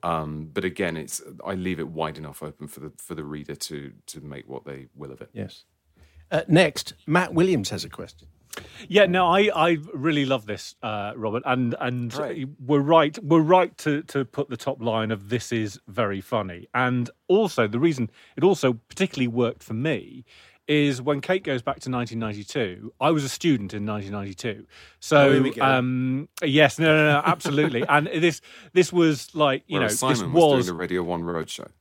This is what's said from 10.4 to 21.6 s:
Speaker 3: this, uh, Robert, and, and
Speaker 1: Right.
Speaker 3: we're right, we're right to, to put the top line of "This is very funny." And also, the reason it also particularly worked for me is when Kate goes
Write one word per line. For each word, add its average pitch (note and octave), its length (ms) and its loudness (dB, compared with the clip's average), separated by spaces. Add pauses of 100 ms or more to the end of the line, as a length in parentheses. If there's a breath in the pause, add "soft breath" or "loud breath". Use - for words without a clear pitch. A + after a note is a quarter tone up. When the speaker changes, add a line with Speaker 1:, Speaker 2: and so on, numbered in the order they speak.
Speaker 3:
this, G#2 360 -8
uh, G#2+ 320 -6
Robert, A2 320 -4
and, B2+ 340 0
and B2 340 -4
Speaker 1:
Right. C#3 340 -6 (100)
Speaker 3:
we're C#3+ 220 2
right, D#3 420 4
we're D#3+ 180 4
right F3 380 4
to, D3+ 260 -2
to C#3 200 -4
put C#3 240 -8
the B2 80 -8
top C3 260 -8
line A2 280 -2
of G2+ 180 -6
"This A#2+ 240 -4
is G#2+ 340 -4
very G2+ 340 -2
funny." F#2+ 540 -6
And B2 340 0 (200)
also, F3+ 380 4
the G#2+ 120 -4
reason C3+ 320 0 (260 soft breath)
it C#3 80 0
also D3 300 4 (140)
particularly C3+ 400 -2
worked A#2 340 -2
for - 120 -12
me B2+ 500 -6 (440 soft breath)
is D3 340 2
when C#3+ 200 -2
Kate F#3+ 220 -2
goes C3 180 -4